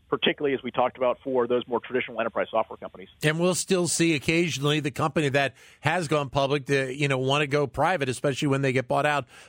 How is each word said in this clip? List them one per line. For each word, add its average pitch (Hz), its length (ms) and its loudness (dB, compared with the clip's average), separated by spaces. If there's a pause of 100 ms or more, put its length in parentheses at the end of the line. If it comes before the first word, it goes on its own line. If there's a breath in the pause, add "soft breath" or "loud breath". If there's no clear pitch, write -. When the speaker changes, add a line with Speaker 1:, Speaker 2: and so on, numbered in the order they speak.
Speaker 1:
particularly 147 460 -2
as 120 80 -4
we 123 80 -8
talked 123 260 0
about 123 260 0
for 127 240 0
those 123 200 0
more 120 140 -2
traditional 120 400 -4
enterprise 107 300 -2
software 110 280 -2
companies. 95 300 -16 (140)
Speaker 2:
And 156 160 2
we'll 180 160 2
still 180 320 0
see 165 280 2
occasionally 151 640 0
the 143 100 -4
company 147 400 0
that 139 240 0 (260 loud breath)
has 165 280 0
gone 147 220 0
public 139 360 0
to, 135 280 0
you 143 140 0
know, 135 100 2
wanna 139 300 2
go 143 180 0
private, 143 420 0
especially 139 400 0
when 135 140 2
they 135 100 2
get 123 160 0
bought 139 160 2
out 147 220 0 (220 loud breath)